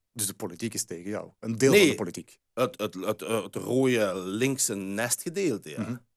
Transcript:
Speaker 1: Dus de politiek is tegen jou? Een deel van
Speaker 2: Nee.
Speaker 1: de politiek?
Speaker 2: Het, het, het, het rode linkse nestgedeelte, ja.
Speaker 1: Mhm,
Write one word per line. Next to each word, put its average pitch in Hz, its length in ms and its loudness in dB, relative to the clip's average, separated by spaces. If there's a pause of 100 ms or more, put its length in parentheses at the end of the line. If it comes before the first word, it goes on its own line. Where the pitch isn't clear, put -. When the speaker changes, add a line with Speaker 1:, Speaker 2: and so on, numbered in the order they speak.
(140)
Speaker 1:
Dus 107 140 -2
de 98 60 -6
politiek - 400 -8
is - 120 -4
tegen 87 240 -10
jou? 98 300 -6
Een 113 180 -4
deel 135 140 6
van 208 80 10
Speaker 2:
Nee. 175 100 8
Speaker 1:
de 113 60 0
politiek? - 440 -8 (140)
Speaker 2:
Het, - 260 -2
het, 101 140 -2
het, 92 260 -4
het 104 360 -4
rode 110 600 2
linkse 110 600 0
nestgedeelte, 113 920 -2
ja. 73 120 -8
Speaker 1:
Mhm, 110 140 -4 (220)